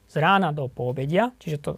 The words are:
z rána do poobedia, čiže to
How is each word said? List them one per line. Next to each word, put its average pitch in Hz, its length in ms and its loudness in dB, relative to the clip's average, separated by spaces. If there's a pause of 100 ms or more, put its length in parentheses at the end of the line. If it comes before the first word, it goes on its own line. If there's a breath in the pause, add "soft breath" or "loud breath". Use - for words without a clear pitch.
(120)
z - 80 -4
rána 180 320 4
do 147 160 -6
poobedia, 135 720 -2
čiže 147 240 -8
to - 140 -4